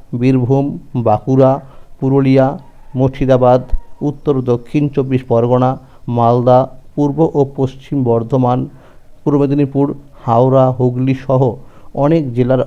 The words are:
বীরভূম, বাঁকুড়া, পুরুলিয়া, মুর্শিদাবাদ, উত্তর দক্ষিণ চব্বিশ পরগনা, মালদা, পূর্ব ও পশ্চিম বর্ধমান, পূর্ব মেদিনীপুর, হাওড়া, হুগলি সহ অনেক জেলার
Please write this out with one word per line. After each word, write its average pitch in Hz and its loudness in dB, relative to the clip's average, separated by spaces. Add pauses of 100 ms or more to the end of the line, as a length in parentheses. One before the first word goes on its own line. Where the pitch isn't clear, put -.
(140)
বীরভূম, 131 0 (380)
বাঁকুড়া, 131 2 (460)
পুরুলিয়া, 135 2 (480)
মুর্শিদাবাদ, 127 2 (400)
উত্তর 143 -4
দক্ষিণ 123 -2
চব্বিশ 127 -2
পরগনা, 123 2 (460)
মালদা, 120 4 (320)
পূর্ব 143 -2 (160)
ও 147 0 (140)
পশ্চিম 135 -6
বর্ধমান, 120 0 (580)
পূর্ব 147 0
মেদিনীপুর, 143 0 (340)
হাওড়া, 131 2
হুগলি 127 -2 (100)
সহ 131 0 (540)
অনেক 151 0 (100)
জেলার 123 0